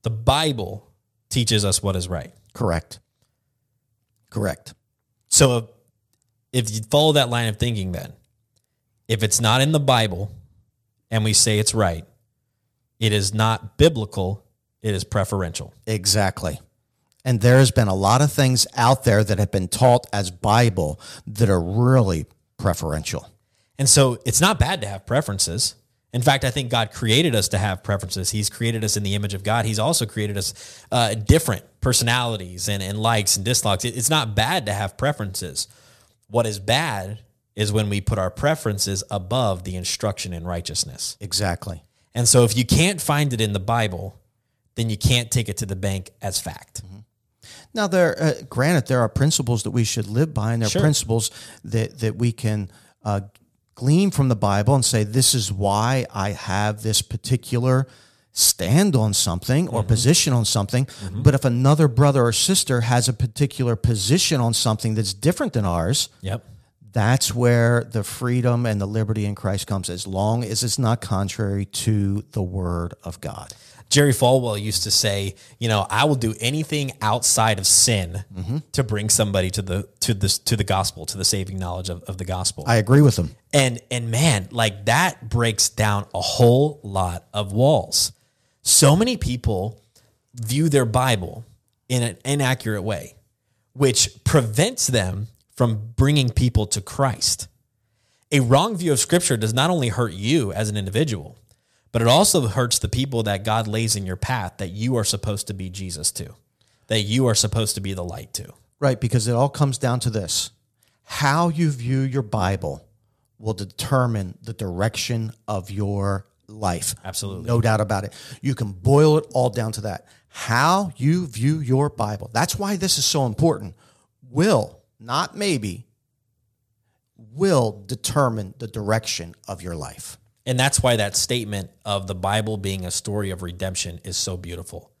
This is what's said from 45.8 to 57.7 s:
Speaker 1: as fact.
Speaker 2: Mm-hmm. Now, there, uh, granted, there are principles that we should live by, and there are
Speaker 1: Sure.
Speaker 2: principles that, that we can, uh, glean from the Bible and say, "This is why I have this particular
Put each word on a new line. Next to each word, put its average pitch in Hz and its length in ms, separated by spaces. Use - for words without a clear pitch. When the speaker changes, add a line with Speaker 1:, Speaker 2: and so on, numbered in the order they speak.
Speaker 1:
as 98 180
fact. - 440
Speaker 2:
Mm-hmm. 95 140
Now, 208 140
there, 175 340
uh, 156 100
granted, 139 380
there 127 140
are 113 80
principles 120 560
that 110 80
we 117 100
should 110 240
live 131 260
by, 110 200
and 117 100
there 110 60
are - 20
Speaker 1:
Sure. - 120
Speaker 2:
principles 113 500
that, 110 360
that 110 160
we 120 140
can, 107 400
uh, 101 180
glean 165 360
from 135 160
the 120 80
Bible 101 400
and 127 80
say, 110 180
"This 113 320
is 104 160
why 104 640
I 101 160
have 104 540
this 110 180
particular 127 840